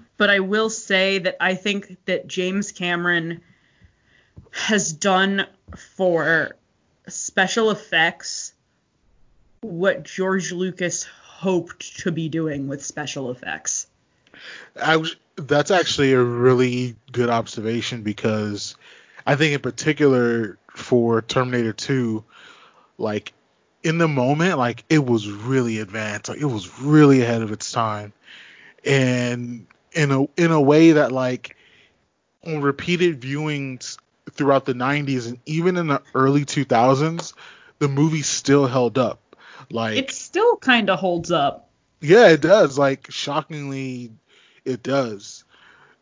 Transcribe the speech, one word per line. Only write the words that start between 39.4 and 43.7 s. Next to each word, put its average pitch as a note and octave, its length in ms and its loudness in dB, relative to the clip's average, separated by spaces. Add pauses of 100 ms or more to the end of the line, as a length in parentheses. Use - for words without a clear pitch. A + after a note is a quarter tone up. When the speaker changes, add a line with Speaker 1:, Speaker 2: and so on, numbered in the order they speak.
Speaker 2:
Like, A2+ 280 -4
Speaker 1:
It C4+ 120 -4
still A4 460 0
kinda G#3+ 400 2
holds F3 340 -4
up. C#3+ 380 -2 (320)
Speaker 2:
Yeah, F#3+ 280 8
it D#3 120 6
does. D#3 380 4
Like, C#3 320 0
shockingly, C3+ 1000 -8 (540)